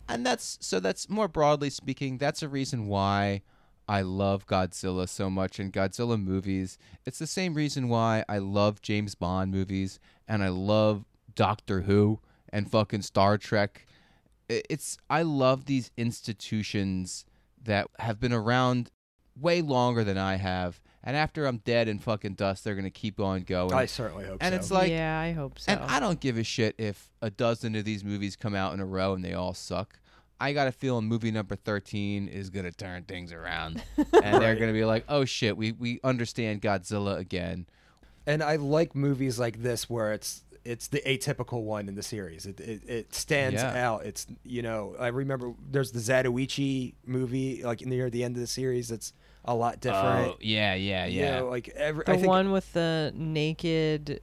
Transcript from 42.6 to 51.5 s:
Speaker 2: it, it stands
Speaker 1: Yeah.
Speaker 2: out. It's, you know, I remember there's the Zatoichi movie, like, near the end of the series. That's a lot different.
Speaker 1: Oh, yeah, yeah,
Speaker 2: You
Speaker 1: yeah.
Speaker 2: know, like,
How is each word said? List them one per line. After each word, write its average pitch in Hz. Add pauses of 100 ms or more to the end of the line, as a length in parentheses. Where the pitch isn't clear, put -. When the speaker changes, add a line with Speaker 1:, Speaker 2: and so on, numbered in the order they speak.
Speaker 2:
it, 107
it 117
stands 131
Speaker 1:
Yeah. 123
Speaker 2:
out. 110
It's, - (180)
you 120
know, 107
I 120
remember 123 (160)
there's 135
the 117
Zatoichi 131 (100)
movie, 131
like, 117
near 127
the 120
end 123
of 123
the 120
series. 123
That's 113 (320)
a 120
lot 117
different. 117
Speaker 1:
Oh, -
yeah, 107
yeah, 95
Speaker 2:
You 92
Speaker 1:
yeah. -
Speaker 2:
know, 127
like, 123